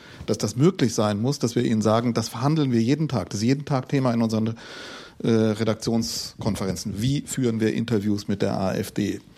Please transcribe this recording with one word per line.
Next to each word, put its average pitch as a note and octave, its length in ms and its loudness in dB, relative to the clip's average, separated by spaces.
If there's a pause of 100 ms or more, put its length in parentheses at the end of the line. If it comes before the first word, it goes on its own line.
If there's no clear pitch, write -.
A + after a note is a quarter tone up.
(260)
dass G#2+ 100 0
das G#2 200 -4
möglich C3 380 2
sein G#2 280 2
muss, C3+ 160 0
dass A#2 180 0
wir A#2+ 80 2
ihnen A2+ 160 2
sagen, A2+ 320 4
das A2+ 160 -2
verhandeln C#3+ 420 0
wir A#2 120 4
jeden D3 260 2
Tag, G2+ 220 -2
das G2+ 100 -4
ist A2+ 60 0
jeden C#3+ 180 2
Tag C3 240 -2
Thema C3 240 2
in A#2 80 2
unseren, A2+ 360 0 (680)
äh, A#2+ 80 2
Redaktionskonferenzen. G#2+ 1700 -2
Wie C3+ 220 0
führen A#2 380 0
wir A2 120 4
Interviews G#2 560 0
mit G2+ 140 0
der - 180 0
A F#2+ 140 0
F - 160 -4
D? G2 300 -2 (180)